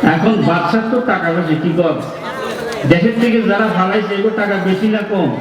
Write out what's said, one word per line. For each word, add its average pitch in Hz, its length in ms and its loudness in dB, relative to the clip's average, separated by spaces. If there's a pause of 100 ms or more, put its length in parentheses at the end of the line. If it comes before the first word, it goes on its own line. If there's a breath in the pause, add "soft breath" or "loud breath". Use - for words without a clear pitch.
এখন 165 260 2 (120)
বাদশার 220 360 0 (100)
তো 247 80 0
টাকা 180 320 -2
বেশি, 160 320 0
কি 170 200 0
কর? 160 100 2 (960)
দেশের 214 320 4
থেকে 233 200 4
যারা 202 260 2 (100)
হারাইছে, 196 360 0
এগুলো 202 220 0
টাকা 202 200 0 (100)
বেশি 190 220 0
না 214 100 2 (120)
কম? 160 320 0